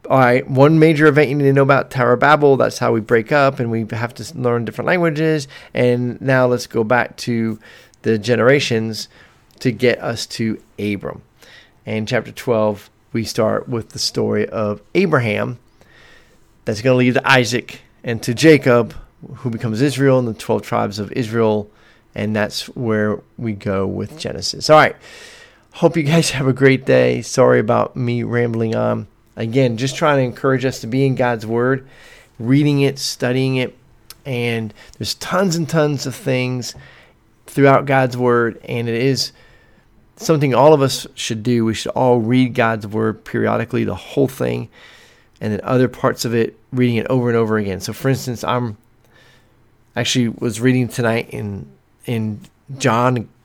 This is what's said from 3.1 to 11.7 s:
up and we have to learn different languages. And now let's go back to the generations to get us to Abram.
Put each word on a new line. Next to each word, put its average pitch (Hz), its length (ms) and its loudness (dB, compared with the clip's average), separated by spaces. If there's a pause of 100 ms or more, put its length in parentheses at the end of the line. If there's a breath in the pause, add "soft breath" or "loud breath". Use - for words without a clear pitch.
up 139 280 2
and 117 100 -2
we 113 220 -4
have 117 240 -6
to - 200 -16
learn 120 300 -2
different 113 220 -6
languages. 156 600 0 (280 loud breath)
And 123 440 0
now 127 280 2
let's 123 180 0
go 113 180 -2
back 120 340 0
to 113 420 -4 (420 loud breath)
the 113 160 0
generations 113 920 0 (500 soft breath)
to 127 120 0
get 113 280 0
us 113 260 -6
to 113 340 -4 (200)
Abram. 101 420 -6 (640 loud breath)